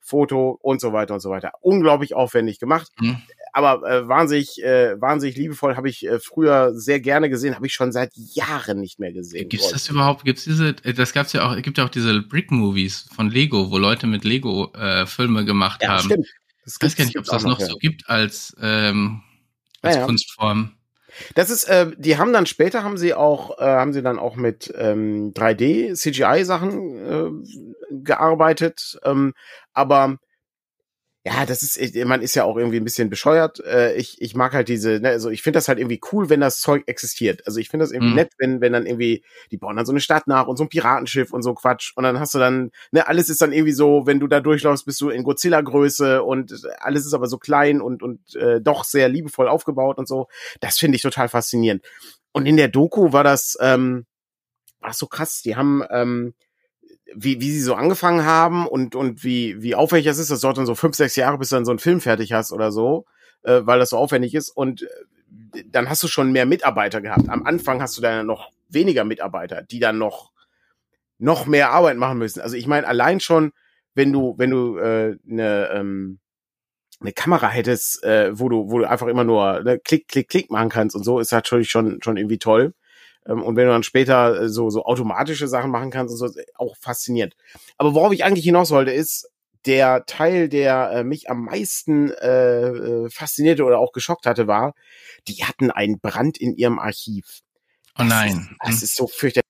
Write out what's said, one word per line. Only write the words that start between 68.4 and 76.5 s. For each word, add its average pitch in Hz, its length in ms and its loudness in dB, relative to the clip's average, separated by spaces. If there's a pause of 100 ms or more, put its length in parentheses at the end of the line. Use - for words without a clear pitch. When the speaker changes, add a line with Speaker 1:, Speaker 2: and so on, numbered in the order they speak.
Speaker 1:
weniger 151 360 2
Mitarbeiter, 90 600 -8
die 120 160 -14
dann 113 180 2
noch, 107 340 -6 (840)
noch 147 280 0
mehr 143 260 4
Arbeit 156 260 4
machen 127 200 -2
müssen. 113 240 -6
Also 117 140 -6
ich 120 120 -8
meine, 147 200 0
allein 131 320 2
schon, 156 320 2 (440)
wenn 139 180 4
du, 131 240 0
wenn 123 140 2
du, 123 260 0
äh, 110 460 0
ne, 107 500 -2
ähm, 98 460 -6 (840)